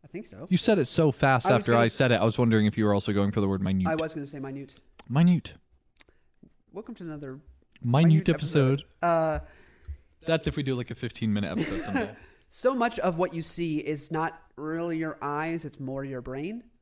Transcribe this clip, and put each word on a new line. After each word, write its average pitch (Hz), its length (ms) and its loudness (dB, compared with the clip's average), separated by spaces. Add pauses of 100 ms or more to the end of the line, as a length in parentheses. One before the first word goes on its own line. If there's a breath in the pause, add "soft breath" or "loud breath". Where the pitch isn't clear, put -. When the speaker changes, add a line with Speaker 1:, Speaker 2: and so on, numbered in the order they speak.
Speaker 1:
I - 40 -20
think 190 180 -14
so. - 240 -18
Speaker 2:
You 185 60 4
said 208 220 2
it 139 80 2
so 156 240 2
fast 131 360 2
Speaker 1:
I - 60 4
was 113 100 4
Speaker 2:
after 117 100 2
Speaker 1:
gonna 117 100 6
Speaker 2:
I 117 40 4
Speaker 1:
s- 113 80 0
Speaker 2:
said 127 180 2
it. 107 80 4
I 101 40 2
was 110 140 2
wondering 110 280 4
if 104 120 0
you 107 60 2
were 104 100 4
also 101 180 0
going 101 200 2
for 110 80 0
the 98 80 2
word 98 120 0
minute. 95 280 0
Speaker 1:
I 160 80 0
was 160 180 -6
gonna 143 120 -8
say 143 120 -14
minute. 135 380 -12 (320)
Speaker 2:
Minute. 160 460 4 (1160)
Speaker 1:
Welcome 220 240 -14
to 180 80 -16
another 143 360 -12 (420)
Speaker 2:
Minute 135 260 6
Speaker 1:
minute 160 200 6
episode. 139 560 2 (180)
Speaker 2:
episode. - 0 -
Speaker 1:
Uh, 160 360 2 (880 soft breath)
Speaker 2:
That's 160 200 0
if 147 100 -4
we 147 60 -4
do, 131 120 -2
like, 123 160 -6
a 117 40 -8
fifteen-minute 104 560 -2
episode - 340 -4
someday. 208 300 -4
Speaker 1:
<laughs> - 60 -20 (280 loud breath)
So 262 280 -2
much 233 240 -2
of 170 180 -2
what 180 160 -2
you 165 80 -6
see 160 360 -4
is 151 340 -6
not 160 280 -4 (160)
really 165 420 -6
your 160 220 -6
eyes, 156 440 -4
it's 139 160 -14
more 135 240 -8
your 131 180 -8
brain. 147 400 -8 (200)